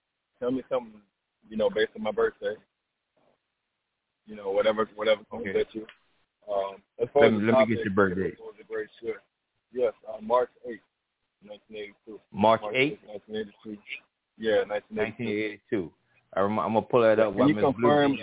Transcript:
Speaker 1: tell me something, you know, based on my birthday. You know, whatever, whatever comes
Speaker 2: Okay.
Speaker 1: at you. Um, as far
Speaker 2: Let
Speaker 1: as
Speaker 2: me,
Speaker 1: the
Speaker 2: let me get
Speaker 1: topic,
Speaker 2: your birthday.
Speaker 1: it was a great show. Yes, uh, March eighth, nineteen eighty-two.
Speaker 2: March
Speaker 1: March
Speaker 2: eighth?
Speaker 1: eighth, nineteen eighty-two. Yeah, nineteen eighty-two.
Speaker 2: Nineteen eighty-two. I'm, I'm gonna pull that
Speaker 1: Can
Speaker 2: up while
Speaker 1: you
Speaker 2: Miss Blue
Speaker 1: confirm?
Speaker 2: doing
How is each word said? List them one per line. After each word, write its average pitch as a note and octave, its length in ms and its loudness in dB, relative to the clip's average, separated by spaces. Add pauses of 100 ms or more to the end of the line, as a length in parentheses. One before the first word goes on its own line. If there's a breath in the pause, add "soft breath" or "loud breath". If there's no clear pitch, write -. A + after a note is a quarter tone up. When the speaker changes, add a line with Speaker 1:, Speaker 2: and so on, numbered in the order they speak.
(380)
Speaker 1:
tell B2 120 -4
me C3 200 -4
something, A#2+ 240 -6 (560)
you G#3+ 80 -8
know, G#2 100 4
based - 260 0
on - 80 -12
my G#2+ 100 -2
birthday. G#2+ 420 -2 (1700)
You G#2+ 100 -18
know, G2+ 140 -8
whatever, G#2 440 2
whatever G#2+ 360 0
comes A2+ 180 -8
Speaker 2:
Okay. G#2 120 0
Speaker 1:
at - 140 -4
you. A2 120 -10 (640)
Um, G2 260 -4 (240)
as A#2 120 -2
far C#3+ 120 6
Speaker 2:
Let C3 100 6
Speaker 1:
as G#2 60 0
Speaker 2:
me, G#2+ 60 0
Speaker 1:
the A2+ 60 4
Speaker 2:
let A2 160 4
me A2+ 60 0
get A2 80 -4
Speaker 1:
topic, - 20 -4
Speaker 2:
your G2+ 100 -4
birthday. F#2+ 340 2
Speaker 1:
it - 120 -12
was - 200 -16
a G#2+ 40 -20
great G#2+ 240 -10 (140)
show. A2+ 100 -8 (600)
Yes, A#2+ 200 0 (160)
uh, A2 120 -10
March A#2+ 300 0 (160)
eighth, A2 140 -12 (640)
nineteen G#2+ 320 -20
eighty-two. G#2 440 -16 (120)
Speaker 2:
March G#2+ 300 4
Speaker 1:
March G#2+ 120 -6
Speaker 2:
eighth? C#3 300 0
Speaker 1:
eighth, - 40 -20 (200)
nineteen G#2+ 80 -10
eighty-two. G#2+ 420 -12 (600)
Yeah, G#2+ 260 2
nineteen G#2 340 -8
eighty-two. A2 260 -4
Speaker 2:
Nineteen A2+ 40 -4
eighty-two. G#2 640 -4 (440)
I'm, G2+ 220 0
I'm G#2 160 -2
gonna G#2+ 80 2
pull A#2+ 200 2
that A2 160 6
Speaker 1:
Can G#2+ 80 4
Speaker 2:
up G2+ 80 -4
while B2 140 4
Speaker 1:
you D#3 60 4
Speaker 2:
Miss G#2 80 -2
Blue C3+ 100 2
Speaker 1:
confirm? C#3 440 2
Speaker 2:
doing G2+ 60 -10